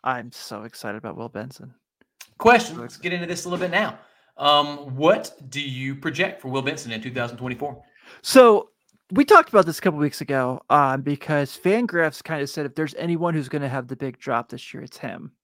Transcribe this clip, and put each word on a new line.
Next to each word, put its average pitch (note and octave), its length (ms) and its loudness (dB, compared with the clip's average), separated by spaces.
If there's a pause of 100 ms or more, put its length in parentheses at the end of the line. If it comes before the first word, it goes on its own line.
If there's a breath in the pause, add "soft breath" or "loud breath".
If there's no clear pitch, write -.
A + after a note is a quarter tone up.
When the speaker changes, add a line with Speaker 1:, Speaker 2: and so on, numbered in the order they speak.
Speaker 1:
I'm B2 280 -4
so - 320 -14
excited A2 340 -10
about A2 200 -10
Will A2+ 120 -10
Benson. B2+ 440 -14 (640)
Speaker 2:
Question. A#3 380 4
Speaker 1:
So A#2+ 60 -12
Speaker 2:
Let's A#2+ 140 -14
Speaker 1:
excited. F3 160 -6
Speaker 2:
get - 20 -4
into F3 140 -6
this E3+ 180 -8
a F3+ 40 -8
little F3+ 160 -4
bit E3+ 60 -4
now. F3 280 -2 (380 soft breath)
Um, C#3+ 580 0
what D#3+ 380 2 (160)
do C3+ 120 -8
you C3+ 340 -8
project D3+ 460 -6
for C3+ 60 -12
Will C3 140 -2
Benson C3+ 300 -6
in A2 100 -8
two B2 100 -10
thousand A#2+ 260 -6
twenty-four? B2+ 460 -10 (380 soft breath)
Speaker 1:
So A#3 480 6 (420)
we C#4 140 4
talked F4 240 8
about G3 160 6
this E3 140 -6
a - 20 -12
couple D3+ 180 0
weeks D3 220 -2
ago, C3 480 -2
um, C#3 320 4
because C#3+ 560 -2
Fangraphs F#3 680 0
kinda D3 240 -6
said D3 180 -8
if C3+ 100 -10
there's D#3 200 -4
anyone E3+ 380 -2
who's C#3 160 -4
gonna C#3+ 200 -4
have B2+ 180 -6
the C3 100 -8
big C3 220 -8
drop A#2+ 300 -4
this - 240 -16
year, C3 100 -12
it's - 140 -20
him. - 360 -14 (100)